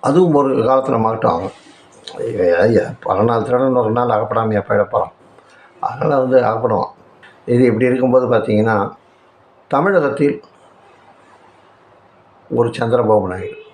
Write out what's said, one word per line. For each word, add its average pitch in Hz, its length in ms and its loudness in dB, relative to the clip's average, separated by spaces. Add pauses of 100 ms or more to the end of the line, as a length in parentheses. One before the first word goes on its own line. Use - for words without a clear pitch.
அதுவும் 160 320 2
ஒரு 135 220 2
காலத்துல 127 440 0
மாட்டுவாங்க. 113 480 -2 (680)
ஐயா, 90 400 0
ஐயா, 107 240 2 (200)
பல 98 220 0
நாள் 113 200 0
திருடன் 127 320 0
ஒரு 113 160 0
நாள் 123 180 0
அகப்படாமையா 107 520 -2
போயிட 104 220 0
போறான். 98 300 -4 (680)
அதனால - 400 -2
வந்து 127 220 4
அகப்படுவான். 113 500 -2 (540)
இது 123 200 2
இப்படி 113 200 2
இருக்கும்போது 127 420 2
பார்த்தீங்கன்னா, 107 500 0 (960)
தமிழகத்தில் 143 640 0 (2250)
ஒரு 117 180 0
சந்திரபாபு 113 580 0
நாயுடு. 92 300 -10 (160)